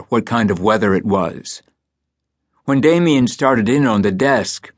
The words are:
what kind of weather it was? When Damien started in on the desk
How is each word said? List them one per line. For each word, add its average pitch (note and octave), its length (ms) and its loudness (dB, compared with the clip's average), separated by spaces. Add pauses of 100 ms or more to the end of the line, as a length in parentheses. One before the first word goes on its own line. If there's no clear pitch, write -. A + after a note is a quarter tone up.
what A#2 180 -2
kind A#2 240 0
of F2+ 120 -2
weather G#2 340 2
it F#2 100 -2
was? F#2+ 560 -6 (1000)
When C#3 160 0
Damien D#3 480 2
started B2 400 0
in C#3 180 2
on G#2+ 160 2
the G2 120 0
desk C3 640 -2